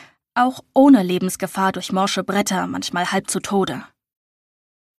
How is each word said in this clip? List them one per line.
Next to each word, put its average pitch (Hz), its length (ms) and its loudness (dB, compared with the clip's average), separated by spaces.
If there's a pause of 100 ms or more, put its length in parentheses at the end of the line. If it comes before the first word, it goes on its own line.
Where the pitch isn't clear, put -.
(340)
auch 254 260 0 (140)
ohne 269 280 8
Lebensgefahr 185 680 -2
durch - 180 -8
morsche 190 320 -2
Bretter, 190 440 -2
manchmal 180 440 -6
halb - 200 -4
zu 185 100 -4
Tode. 185 420 -2 (1160)